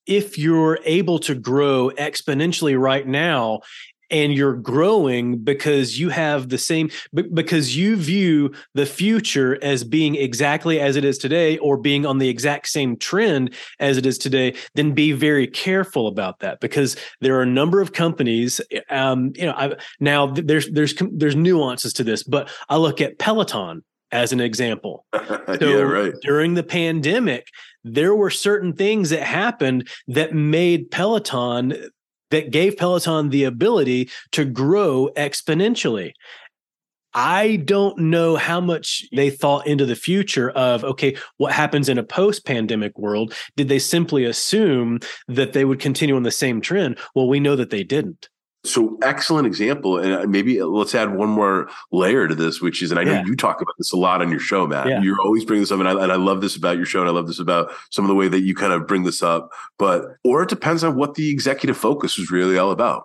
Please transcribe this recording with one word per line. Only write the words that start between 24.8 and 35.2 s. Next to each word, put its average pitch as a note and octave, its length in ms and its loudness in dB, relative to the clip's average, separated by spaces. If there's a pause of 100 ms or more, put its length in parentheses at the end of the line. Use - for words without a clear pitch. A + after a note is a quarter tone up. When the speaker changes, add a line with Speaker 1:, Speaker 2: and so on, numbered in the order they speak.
Speaker 2:
<laughs> - 40 -4
Yeah, - 460 -6
Speaker 1:
So C#3 240 4
Speaker 2:
right. F#2+ 380 0
Speaker 1:
during D3+ 320 0
the E3+ 100 -2
pandemic, E3 840 -2 (380)
there D3 320 2
were G3+ 140 2
certain G3+ 420 0
things G3 380 0
that D#3 120 -2
happened D3+ 640 -2 (200)
that D#3 260 -2
made D#3+ 560 2
Peloton, C3 840 -2 (540)
that D3+ 220 0
gave F#3 240 2
Peloton E3 540 0
the C#3 120 2
ability B2+ 640 2 (220)
to D3+ 140 0
grow C#3 720 2
exponentially. D3 960 -2 (1000)